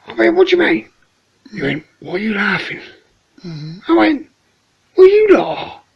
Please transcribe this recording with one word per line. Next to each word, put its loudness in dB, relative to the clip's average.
I -16
went, 2
What 4
do 2
you 0
mean? -2
He -12
went, -6
Why -14
are -8
you -4
laughing? -6
Mm-hmm. -12
I 2
went, 0
Well, 8
you 4
lot 2
are. -14